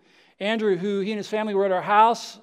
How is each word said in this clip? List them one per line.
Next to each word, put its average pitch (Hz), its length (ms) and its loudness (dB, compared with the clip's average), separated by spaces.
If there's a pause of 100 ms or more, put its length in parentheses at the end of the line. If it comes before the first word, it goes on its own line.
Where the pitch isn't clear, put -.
(380)
Andrew, 208 380 -2
who 196 240 -4
he 196 120 -4
and 220 40 -6
his 196 120 -10
family 214 260 -4
were 196 100 2
at 190 80 0
our 180 80 0
house 214 640 2